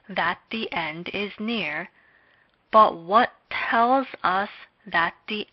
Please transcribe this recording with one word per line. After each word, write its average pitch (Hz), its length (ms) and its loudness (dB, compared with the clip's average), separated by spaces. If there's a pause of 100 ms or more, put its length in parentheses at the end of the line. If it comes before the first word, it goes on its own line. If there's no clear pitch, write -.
that 180 300 -2 (100)
the 226 240 -6
end 165 400 -6
is 196 260 -6
near, 196 500 -6 (840)
but 165 260 6
what 190 360 2 (180)
tells 254 560 2 (160)
us 190 260 0 (380)
that 175 260 0 (140)
the 208 260 -6